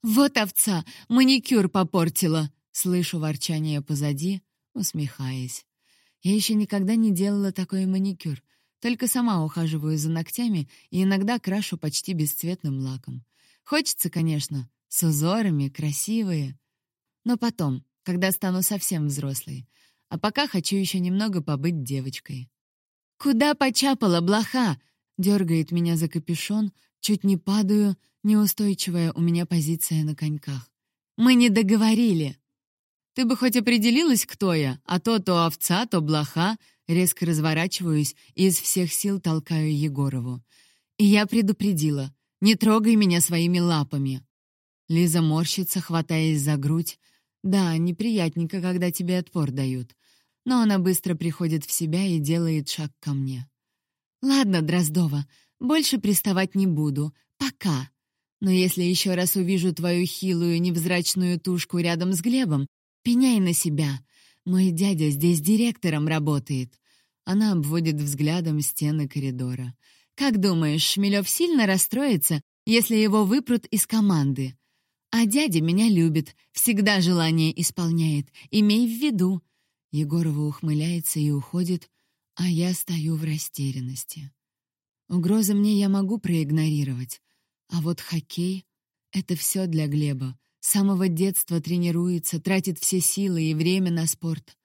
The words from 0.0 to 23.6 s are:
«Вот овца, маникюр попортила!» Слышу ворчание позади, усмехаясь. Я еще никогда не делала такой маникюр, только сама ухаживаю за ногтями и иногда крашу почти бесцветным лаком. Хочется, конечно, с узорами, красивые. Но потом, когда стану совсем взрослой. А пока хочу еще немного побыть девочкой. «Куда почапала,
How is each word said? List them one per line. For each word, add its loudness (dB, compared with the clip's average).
«Вот 2
овца, 0
маникюр 4
попортила!» 0
Слышу -2
ворчание -4
позади, -4
усмехаясь. -8
Я 0
еще 0
никогда 0
не 2
делала 0
такой -4
маникюр, -4
только -2
сама 0
ухаживаю -2
за -2
ногтями -4
и 0
иногда 0
крашу -4
почти -6
бесцветным -4
лаком. -10
Хочется, -2
конечно, -4
с -2
узорами, 0
красивые. -4
Но 0
потом, -2
когда 0
стану -2
совсем -2
взрослой. -6
А -10
пока -2
хочу -2
еще -2
немного 0
побыть -2
девочкой. -8
«Куда 2
почапала, 2